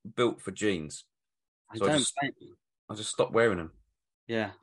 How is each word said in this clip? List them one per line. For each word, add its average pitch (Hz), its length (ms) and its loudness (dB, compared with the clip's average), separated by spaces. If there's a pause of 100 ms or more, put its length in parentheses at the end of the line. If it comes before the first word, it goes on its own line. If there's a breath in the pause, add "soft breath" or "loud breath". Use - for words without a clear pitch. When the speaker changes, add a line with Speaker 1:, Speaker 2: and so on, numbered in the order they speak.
(140)
Speaker 1:
built 120 260 2
for 98 120 -10
jeans. 92 520 -2 (640)
Speaker 2:
I 110 100 -12
Speaker 1:
So 104 80 2
I - 20 4
Speaker 2:
don't - 100 4
Speaker 1:
just, - 220 0
Speaker 2:
blame - 180 -2
you. - 180 -20 (320)
Speaker 1:
I - 60 -8
just 107 160 -8
stopped - 220 0
wearing 110 260 4
them. 80 140 -8 (560)
Speaker 2:
Yeah, 110 220 -2 (120)